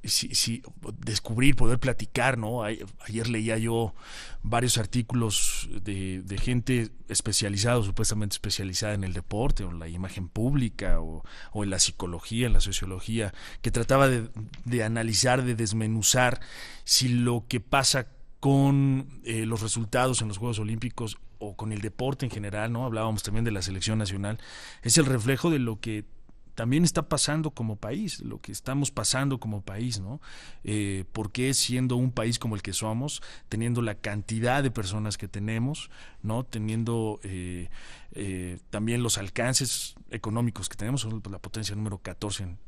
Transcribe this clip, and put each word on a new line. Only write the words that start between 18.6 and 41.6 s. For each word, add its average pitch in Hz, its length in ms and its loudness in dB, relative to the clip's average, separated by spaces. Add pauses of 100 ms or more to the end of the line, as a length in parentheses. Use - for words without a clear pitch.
eh, 113 220 -2
los 113 160 0
resultados 117 600 2
en 110 60 -2
los 98 100 -6
Juegos 110 220 -4
Olímpicos 110 580 -4 (220)
o 104 160 -10
con 107 160 -6
el 104 80 -6
deporte 127 440 -4
en 117 60 -2
general, 107 420 -4
¿no? 117 120 -2
Hablábamos 110 400 -2
también 110 200 2
de 117 60 2
la 98 120 -2
selección 98 360 0
nacional, 101 400 -2 (440)
es 120 140 4
el 156 100 8
reflejo 131 440 2
de 151 80 2
lo 113 220 -2
que 107 240 -6 (500)
también 123 280 2
está 165 260 2
pasando 156 440 0
como 110 240 -4
país, 151 440 -6
lo 110 200 -8
que - 100 -14
estamos 135 400 -2
pasando 131 480 0
como 104 240 -6
país, 104 380 -4
¿no? 110 200 -8 (440)
Eh, 101 480 -2
¿por 107 180 -4
qué 131 240 0
siendo 127 400 0
un 127 160 2
país 117 300 -2
como 110 160 -2
el 95 60 -6
que 98 100 -6
somos, 117 500 -4 (260)
teniendo 117 320 -2
la 110 140 -2
cantidad 113 640 -2
de 135 120 2
personas 104 460 -4
que 101 100 -10
tenemos, 113 600 -4 (320)
¿no? 113 220 -2
Teniendo, 113 800 -2
eh, 90 460 -6 (420)
eh, 92 480 -8 (120)
también 117 340 0
los 110 140 0
alcances 120 760 -2 (160)
económicos 113 580 -2
que - 80 -10
tenemos, 123 260 -2
somos 110 280 -6
la 95 80 -8
potencia 101 380 -6